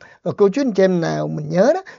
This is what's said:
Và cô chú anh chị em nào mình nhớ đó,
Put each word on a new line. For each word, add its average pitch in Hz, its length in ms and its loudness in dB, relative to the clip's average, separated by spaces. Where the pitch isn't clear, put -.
Và 170 160 -6
cô 202 100 4
chú 202 120 -2
anh 262 120 -2
chị 190 100 2
em 185 180 2
nào 160 280 -4
mình 156 200 -8
nhớ 185 260 2
đó, 381 80 -6